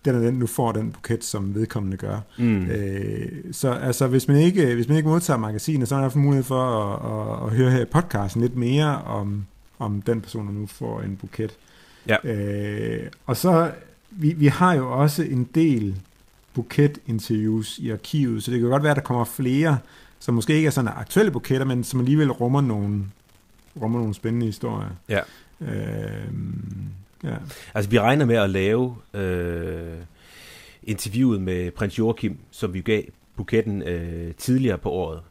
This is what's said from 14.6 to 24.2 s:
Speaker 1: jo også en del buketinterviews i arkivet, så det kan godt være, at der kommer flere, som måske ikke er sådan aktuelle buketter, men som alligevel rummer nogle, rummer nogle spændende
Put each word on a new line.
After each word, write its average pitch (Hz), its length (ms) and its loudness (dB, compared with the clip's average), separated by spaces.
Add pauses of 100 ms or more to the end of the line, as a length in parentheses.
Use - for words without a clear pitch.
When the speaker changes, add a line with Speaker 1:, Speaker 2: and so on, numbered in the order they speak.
Speaker 1:
jo 127 260 0
også 151 220 2
en 127 320 0
del 123 400 4 (600)
buketinterviews 110 1200 0
i - 120 -4
arkivet, 113 520 -2
så - 80 -4
det 120 100 2
kan 120 80 4
godt 139 140 4
være, 151 80 4
at 143 60 4
der - 60 -2
kommer 120 220 0
flere, 135 540 2 (400)
som - 160 -2
måske 117 200 2
ikke 156 120 4
er 147 40 4
sådan 123 260 0
aktuelle 185 340 2
buketter, 131 360 0
men 123 180 0
som 127 160 -2
alligevel 139 320 4
rummer 127 280 2
nogle, 104 440 0 (800)
rummer 113 160 0
nogle 110 160 -2
spændende 117 320 -2